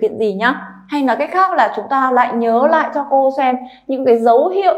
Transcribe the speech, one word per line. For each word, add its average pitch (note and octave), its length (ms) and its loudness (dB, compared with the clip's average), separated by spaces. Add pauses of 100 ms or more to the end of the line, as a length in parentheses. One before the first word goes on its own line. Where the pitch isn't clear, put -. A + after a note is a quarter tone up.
kiện G#3+ 160 -2
gì G#3+ 160 -2
nhá. A3+ 360 -2 (180)
Hay C#4+ 140 -4
nói A#3+ 140 0
cách C#4+ 160 -4
khác F#4 200 0
là B3+ 240 2
chúng G#3 140 -8
ta C4 200 0
lại B3 220 2
nhớ A#3 380 0
lại D#4 240 0
cho C#4+ 160 -6
cô C4+ 260 2
xem B3+ 200 0 (300)
những C4+ 180 -4
cái A#3 140 4
dấu A#3 300 4
hiệu F#4 300 0